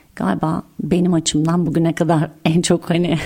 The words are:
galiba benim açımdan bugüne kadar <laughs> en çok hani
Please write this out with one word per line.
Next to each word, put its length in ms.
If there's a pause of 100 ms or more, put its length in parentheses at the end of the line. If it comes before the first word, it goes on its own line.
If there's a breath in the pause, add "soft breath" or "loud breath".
(160 soft breath)
galiba 460 (200)
benim 320
açımdan 520
bugüne 260
kadar 440
<laughs> 80
en 180
çok 280
hani 360